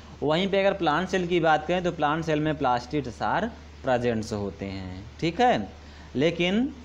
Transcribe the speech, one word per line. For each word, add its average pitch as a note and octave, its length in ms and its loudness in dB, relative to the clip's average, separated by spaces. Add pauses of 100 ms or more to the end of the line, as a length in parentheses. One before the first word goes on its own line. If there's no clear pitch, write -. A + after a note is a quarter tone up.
(220)
वहीं D#3+ 260 2
पे G3 120 2
अगर G3 120 4
प्लांट F3 360 2
सेल F#3 180 0
की F3 140 2
बात D#3 260 4
करें F3 180 0
तो F3 80 0
प्लांट D3 320 0
सेल D3+ 160 0
में D3+ 180 0
प्लास्टिड्स B2+ 640 0
आर C#3 240 0 (380)
प्रेजेंट्स A#2+ 480 0
होते G2+ 340 -4
हैं, F#2+ 380 -10 (160)
ठीक E3 200 0
है। F#3 280 4 (480)
लेकिन F3 580 2 (100)